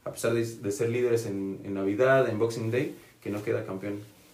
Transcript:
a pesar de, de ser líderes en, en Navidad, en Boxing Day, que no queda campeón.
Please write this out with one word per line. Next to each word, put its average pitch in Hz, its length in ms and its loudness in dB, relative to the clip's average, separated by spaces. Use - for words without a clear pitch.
a - 80 -6
pesar 117 200 0
de, 117 120 2
de 101 260 -4
ser 117 180 0
líderes 117 360 2
en, 98 400 -4
en 101 80 -6
Navidad, 113 560 4
en 107 100 -2
Boxing 113 320 0
Day, 139 240 0
que 107 80 -8
no 104 140 -4
queda - 220 -2
campeón. 101 340 -6